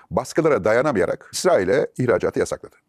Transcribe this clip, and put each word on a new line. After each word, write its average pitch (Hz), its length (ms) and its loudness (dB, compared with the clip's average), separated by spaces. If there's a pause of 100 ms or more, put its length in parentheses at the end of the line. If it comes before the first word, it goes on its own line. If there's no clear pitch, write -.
(100)
baskılara 131 540 0
dayanamayarak 110 680 0
İsrail'e 123 540 2 (120)
ihracatı 92 400 0
yasakladı. - 380 -6 (120)